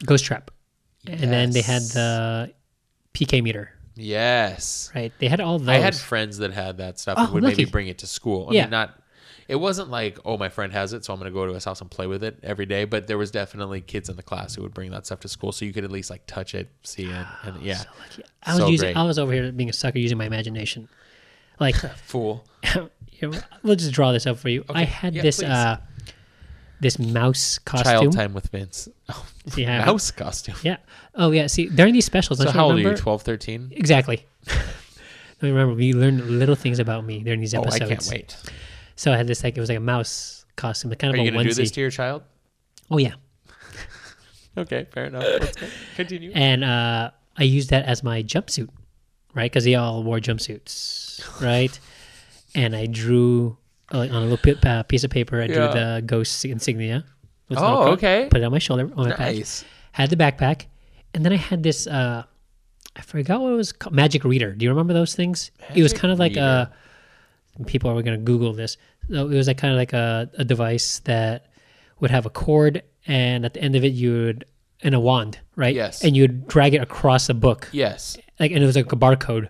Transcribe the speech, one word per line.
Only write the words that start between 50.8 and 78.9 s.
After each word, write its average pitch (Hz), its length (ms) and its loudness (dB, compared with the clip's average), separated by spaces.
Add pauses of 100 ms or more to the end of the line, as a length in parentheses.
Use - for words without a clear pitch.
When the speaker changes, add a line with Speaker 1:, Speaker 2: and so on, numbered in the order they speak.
Speaker 2:
<laughs> - 0 -
Speaker 1:
right? 127 360 2 (760)
And 117 220 0
I 110 100 -4
drew, 120 720 2 (360)
uh, 139 60 -2
like, 127 120 -2
on 120 60 -2
a 113 80 0
little 117 120 2
pi-, 143 320 4
uh, 117 140 0
piece 123 220 0
of 131 60 -6
paper, 120 300 -2
I 113 60 -2
drew 160 160 -2
Speaker 2:
Yeah. 147 100 2 (220)
Speaker 1:
the 113 100 -4
ghost 117 380 -2
insignia. 117 640 -4 (420)
With 131 120 -2
Speaker 2:
Oh, - 40 0
Speaker 1:
Velcro. 226 300 4
Speaker 2:
okay. 202 360 2
Speaker 1:
Put 120 120 6
it - 20 0
on 117 80 0
my 147 80 2
shoulder, 127 360 -2
on 127 140 0
my 117 60 -2
patch. 123 200 -4
Speaker 2:
Nice. - 300 -10 (280)
Speaker 1:
Had 139 160 0
the 175 80 2
backpack. 147 480 2 (480)
And 160 120 -2
then 180 80 4
I 196 40 2
had 165 260 -2
this, 156 240 0
uh, 123 360 -2 (720)
I - 60 -14
forgot 170 400 -2
what 254 120 0
it - 20 2
was 220 180 -2
called. 180 220 -10
Magic 143 300 4
reader. 123 280 2
Do 107 120 -2
you 120 40 4
remember 165 240 2
those 170 220 2
things? 175 360 -2 (240)
It 175 60 6
was 151 120 8
Speaker 2:
Magic - 80 -4
Speaker 1:
kinda 185 140 2
like 175 160 2
Speaker 2:
reader. 131 400 2 (880)
Speaker 1:
a, 131 60 -10
people - 240 -2
are 117 120 0
gonna 113 160 -2
Google 117 360 2
this. 113 240 -8 (320)
So 147 200 -2
it 143 60 2
was, 135 120 4
like, 131 100 2
kinda 135 180 2
like 127 180 0
a, 117 440 0
a 139 80 -2
device 117 600 0
that 113 420 -2 (540)
would 131 100 2
have 123 140 2
a 107 40 -6
cord, 151 540 2 (220)
and 123 400 0
at 123 80 -4
the - 80 -10
end 135 140 2
of 127 80 4
it, 139 100 4
you 123 200 0
would, 117 320 -2 (360)
and 135 140 2
a 123 40 4
wand, 117 400 2 (180)
right? 131 180 2
Speaker 2:
Yes. 110 280 -4
Speaker 1:
And 143 120 6
you'd 131 320 4
drag 143 260 6
it 147 80 2
across 127 460 2
the 135 60 0
book. 117 400 2
Speaker 2:
Yes. - 440 -2 (220)
Speaker 1:
Like, 156 120 2
and 151 120 4
it - 20 6
was 131 120 4
like 131 140 2